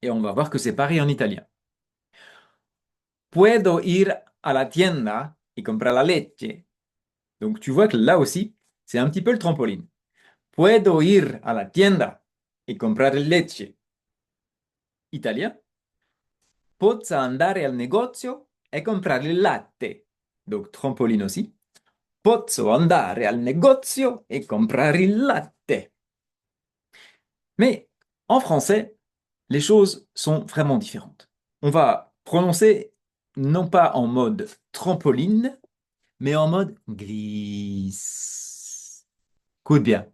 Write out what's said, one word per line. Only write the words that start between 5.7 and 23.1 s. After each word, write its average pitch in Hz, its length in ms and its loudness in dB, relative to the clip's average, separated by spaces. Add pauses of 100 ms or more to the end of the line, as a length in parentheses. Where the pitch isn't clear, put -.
la 127 120 4
leche. 147 600 -4 (760)
Donc 107 200 -6
tu - 100 -10
vois 180 180 4
que 214 80 0
là 131 220 4
aussi, 175 360 -2 (300)
c'est - 140 -6
un 127 120 0
petit 180 120 -4
peu 226 100 0
le 233 60 0
trampoline. 120 480 -4 (680)
Puedo 185 500 4
ir 190 400 4
a 117 100 -6
la 104 140 -4
tienda 165 560 0 (440)
y 113 100 -10
comprar 123 380 0
leche. 143 600 -2 (1400)
Italien. 135 440 -6 (1200)
Posso 214 380 0
andare 147 480 -2
al 131 100 -4
negozio 240 720 -6 (200)
e 151 140 -8
comprare 165 460 -2
il 170 120 -2
latte. 127 680 -4 (380)
Donc 101 260 -10
trampoline 113 540 -2
aussi. 95 280 -6 (680)
Posso 220 500 0
andare 127 560 2